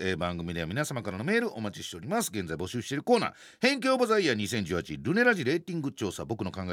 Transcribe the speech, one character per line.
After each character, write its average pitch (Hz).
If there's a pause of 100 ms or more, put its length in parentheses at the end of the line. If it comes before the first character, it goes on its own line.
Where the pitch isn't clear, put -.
え 92
ー、 -
番 87
組 85
で 85
は 80
皆 107
様 127
か 101
ら 92
の 110
メ 202
ー 233
ル 233
お 113
待 107
ち -
し -
て 95
お 85
り 90
ま 214
す。 -
現 95
在 78
募 87
集 117
し -
て 139
い -
る -
コ 233
ー -
ナ 101
ー、 - (280)
偏 269
見 262
オ 262
ブ 247
ザ 214
イ 196
ヤ 131
ー -
二 104
千 104
十 85
八、 80
ル 90
ネ 233
ラ 240
ジ 151
レ 135
ー 170
テ 175
ィ 170
ン 160
グ 135
調 98
査、 80
僕 107
の 92
考 95